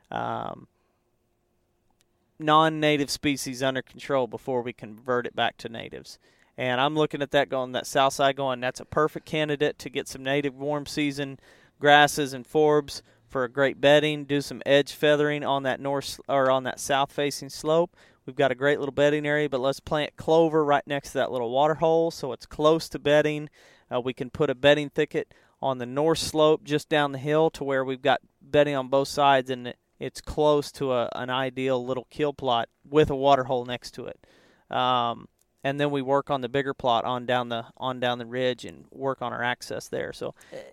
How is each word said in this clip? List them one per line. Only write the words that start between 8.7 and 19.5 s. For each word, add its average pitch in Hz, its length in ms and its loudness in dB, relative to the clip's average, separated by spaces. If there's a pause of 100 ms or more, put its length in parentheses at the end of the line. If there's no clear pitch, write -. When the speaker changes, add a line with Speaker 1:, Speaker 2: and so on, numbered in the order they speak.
Speaker 1:
a 117 40 -14
perfect - 420 -2
candidate 151 540 -2
to 143 100 -12
get 131 180 -8
some 131 140 -14
native 135 320 -2
warm 143 320 -6
season 139 520 -4 (400)
grasses 147 540 6
and 127 140 -12
forbs 151 560 2 (260)
for 131 160 -2
a 120 60 -6
great 135 300 0
bedding, 147 440 4
do 143 160 -2
some 135 240 -10
edge 139 280 4
feathering 147 520 2
on 139 200 0
that 127 160 -2
north 139 240 -4
s-, - 240 -12
or 131 220 2
on 131 140 2
that - 160 -6
south-facing 139 680 -2
slope. 160 440 0 (300)
We've 131 120 -16
got 139 160 4
a - 20 -2
great 135 240 2
little 135 160 -6
bedding 147 320 2
area, 147 240 0